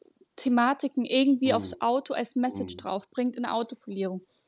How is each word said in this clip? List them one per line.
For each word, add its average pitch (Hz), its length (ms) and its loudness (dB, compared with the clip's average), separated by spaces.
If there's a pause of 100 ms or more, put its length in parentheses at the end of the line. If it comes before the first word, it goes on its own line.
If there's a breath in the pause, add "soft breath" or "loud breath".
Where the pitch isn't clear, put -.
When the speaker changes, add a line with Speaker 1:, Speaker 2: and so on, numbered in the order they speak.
(340)
Speaker 1:
Thematiken 247 680 2
irgendwie 262 460 4
Speaker 2:
Mhm. 220 40 4
Speaker 1:
aufs - 260 -2
Auto 254 320 0
als - 220 -4
Message 196 400 -2
Speaker 2:
Mhm. 180 40 -12
Speaker 1:
draufbringt 226 580 -4
in 240 80 -6
der 214 100 -4
Autofolierung. 196 680 -4 (260 loud breath)